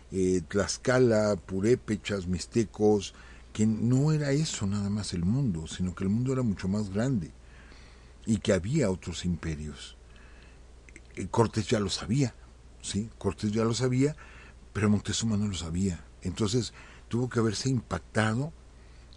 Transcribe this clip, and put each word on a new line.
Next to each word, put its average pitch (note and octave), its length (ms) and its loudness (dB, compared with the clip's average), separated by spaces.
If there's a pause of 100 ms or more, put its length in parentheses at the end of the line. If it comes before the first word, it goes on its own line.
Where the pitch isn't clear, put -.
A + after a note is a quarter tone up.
(120)
eh, F#2 360 2
Tlaxcala, G#2+ 920 2
purépechas, G2 920 0
mixtecos, G#2 840 2 (400)
que A2 120 2
no A#2+ 460 2
era D3 200 0
eso C#3+ 360 0
nada G2+ 220 0
más G#2 240 -4
el F2 100 -2
mundo, F#2+ 440 0
sino F2+ 280 -4
que - 80 -6
el F#2+ 60 0
mundo B2 240 0
era C3 80 0
mucho G2+ 260 -2
más G#2 220 -2
grande G#2 420 0 (960)
y G#2+ 120 2
que G#2 160 2
había G#2+ 360 2
otros F2+ 340 -6
imperios. D#2 720 -6 (1200)
Eh, F#2+ 160 -6
Cortés A2 360 0
ya A2+ 120 2
lo G2 100 0
sabía, A#2+ 460 0 (460)
¿sí? - 360 -4
Cortés G#2 360 -2
ya A2+ 100 2
lo A2+ 100 2
sabía, C3 440 2 (560)
pero G#2 160 2
Moctezuma G#2 480 0
no G#2 100 0
lo G2 80 -4
sabía. E2+ 480 -2 (200)
Entonces G#2 500 -2 (340)
tuvo A#2+ 220 -2
que A#2+ 100 0
haberse A2 300 0
impactado A2 840 -2 (640)